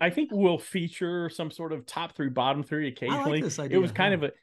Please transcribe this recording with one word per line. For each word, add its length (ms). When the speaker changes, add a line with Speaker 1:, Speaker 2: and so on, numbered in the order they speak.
Speaker 1:
I 100
think 220
we'll 260
feature 720
some 220
sort 200
of 140
top 300
three, 140
bottom 340
three 220
Speaker 2:
I 20
like 80
Speaker 1:
occasionally. 460
Speaker 2:
this 180
Speaker 1:
It 180
was 140
Speaker 2:
idea, 40
Speaker 1:
kind 140
Speaker 2:
yeah. 60
Speaker 1:
of 80
a, 80